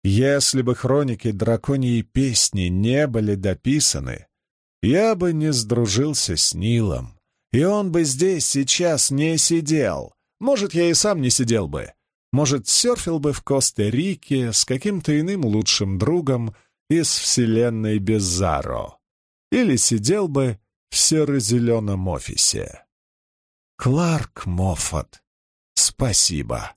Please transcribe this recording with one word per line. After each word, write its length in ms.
Если 580
бы 140
хроники 560
Драконьей 680
Песни 680
не 400
были 260
дописаны, 920
я 340
бы 160
не 200
сдружился 840
с 180
Нилом, 640
и 140
он 260
бы 140
здесь 420
сейчас 640
не 260
сидел. 760
Может, 360
я 160
и 40
сам 260
не 100
сидел 360
бы. 260
Может, 360
сёрфил 500
бы 140
в 100
Коста-Рике 1120
с 120
каким-то 540
иным 260
лучшим 540
другом 560
из 200
вселенной 920
Бизарро. 1000
Или 260
сидел 520
бы 300
в 60
серо-зелёном 1120
офисе. 760
Кларк 680
Моффат, 760
спасибо. 1040